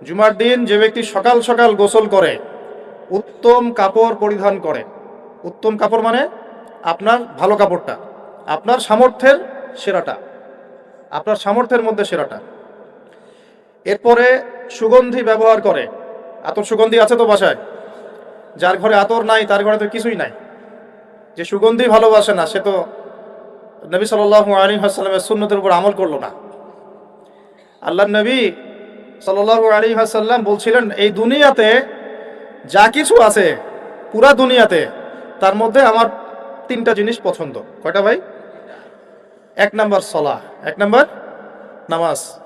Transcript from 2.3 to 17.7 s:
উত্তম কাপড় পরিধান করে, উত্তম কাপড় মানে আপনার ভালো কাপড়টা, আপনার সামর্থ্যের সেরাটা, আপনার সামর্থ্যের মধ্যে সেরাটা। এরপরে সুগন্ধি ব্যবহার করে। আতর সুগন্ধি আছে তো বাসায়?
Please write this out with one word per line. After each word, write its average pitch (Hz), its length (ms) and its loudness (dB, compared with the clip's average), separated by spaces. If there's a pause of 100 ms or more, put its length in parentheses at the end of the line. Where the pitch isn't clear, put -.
উত্তম 233 600 2
কাপড় 220 480 0
পরিধান 202 400 -2
করে, 139 240 -6 (600)
উত্তম 214 340 -4
কাপড় 220 240 0
মানে 233 260 0 (560)
আপনার 202 360 0 (180)
ভালো 190 180 0
কাপড়টা, 180 420 -2 (500)
আপনার 214 320 -2
সামর্থ্যের 247 600 2 (380)
সেরাটা, 175 380 -6 (960)
আপনার 156 240 -4
সামর্থ্যের 233 480 -2
মধ্যে 214 220 -2
সেরাটা। 147 340 -6 (1500)
এরপরে 240 580 2 (260)
সুগন্ধি 247 540 2
ব্যবহার 220 380 2
করে। 156 260 -2 (560)
আতর 165 200 -6
সুগন্ধি 226 360 2
আছে 220 160 4
তো 233 100 2
বাসায়? 190 300 2 (1000)